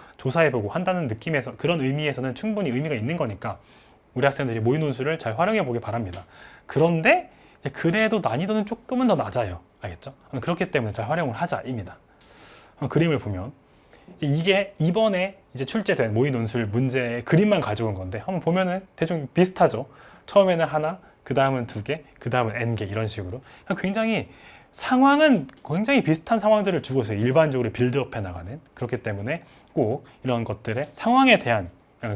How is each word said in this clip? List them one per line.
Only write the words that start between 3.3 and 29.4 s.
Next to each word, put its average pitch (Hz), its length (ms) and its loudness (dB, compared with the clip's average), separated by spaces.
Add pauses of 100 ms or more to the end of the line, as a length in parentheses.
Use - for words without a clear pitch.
우리 127 140 2
학생들이 131 340 0
모의 120 180 2
논술을 147 400 -2
잘 110 200 -6
활용해 196 260 2
보기 120 160 -4
바랍니다. 104 460 -6 (400)
그런데 170 640 2 (300)
이제 139 100 -8
그래도 214 500 0
난이도는 190 460 -2
조금은 247 400 -2
더 214 80 6
낮아요. 101 460 -2 (200)
알겠죠? 101 340 -12 (260)
그렇기 170 300 -2
때문에 113 220 0
잘 107 160 -6
활용을 151 260 -2
하자입니다. 113 600 -6 (800)
그럼 139 120 -4
그림을 156 300 2
보면 101 340 -6 (640)
이제 160 100 -6
이게 190 520 0
이번에 190 600 0 (160)
이제 127 100 -6
출제된 160 480 0
모의 127 180 2
논술 117 360 -2
문제의 120 580 -2
그림만 196 360 4
가지고 110 300 -2
온 104 40 -4
건데 92 240 -8
한번 180 220 -6
보면은 185 460 0 (100)
대충 160 360 -4
비슷하죠? 170 540 2 (400)
처음에는 180 400 4
하나, 156 320 -2 (240)
그 - 120 -4
다음은 135 320 2
두 107 160 -8
개, 147 200 -6 (160)
그 - 120 -8
다음은 117 300 0
N 117 140 -2
개 107 100 -4
이런 107 220 -4
식으로 104 360 -8 (360)
굉장히 202 500 -2 (440)
상황은 269 760 4 (160)
굉장히 220 380 2
비슷한 160 360 2
상황들을 202 440 2
주고 131 200 0
있어요. 104 160 -2
일반적으로 131 520 4
빌드업해 123 500 0
나가는. 90 400 -10 (140)
그렇기 123 240 -6
때문에 110 460 -6 (280)